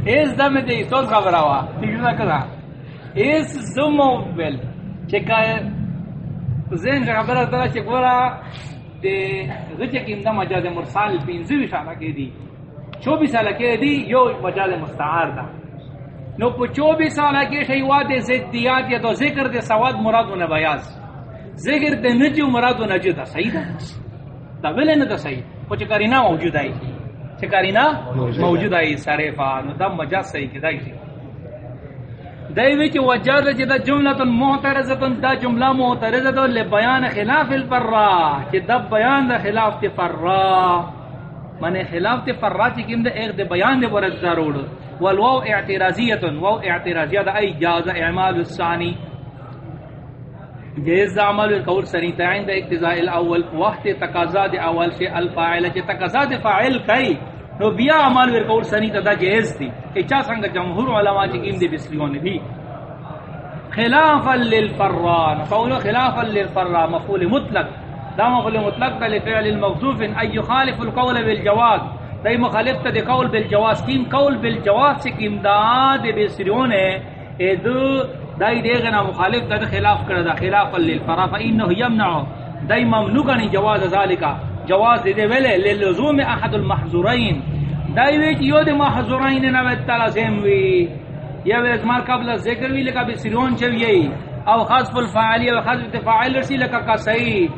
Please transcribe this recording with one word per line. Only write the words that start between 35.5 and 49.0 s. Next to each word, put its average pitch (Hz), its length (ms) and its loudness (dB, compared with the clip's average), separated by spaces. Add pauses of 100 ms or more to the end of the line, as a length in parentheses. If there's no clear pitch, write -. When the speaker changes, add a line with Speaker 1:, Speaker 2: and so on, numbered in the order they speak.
Speaker 1:
معترضه 247 580 2
ده 269 160 2
لبیان 233 600 2
خلاف 240 440 0
الفرا، 214 880 2 (100)
چې 185 160 0
دا 240 100 4
بیان 247 500 2
د 233 140 0
خلاف 208 400 0
د 202 140 0
فرا. 185 880 2 (760)
معنی 170 240 -2
خلاف 190 420 -2
د 262 140 -2
فرا 214 300 0
چې 233 180 -6
کوم 233 140 -2
ده، 240 80 0
ایک 214 260 -6
د 196 120 -4
بیان 208 320 2
د 247 120 2
ورځ 190 300 0
ضرور. 160 340 0 (440)
والواو 208 420 4
اعتراضیه، 196 1000 0
واو 202 160 2
اعتراضیه 175 640 -2
ده، 190 160 0
ای 202 220 0
جاز 170 280 2
اعمال 180 460 0
الثانی. 170 640 -2 (1900)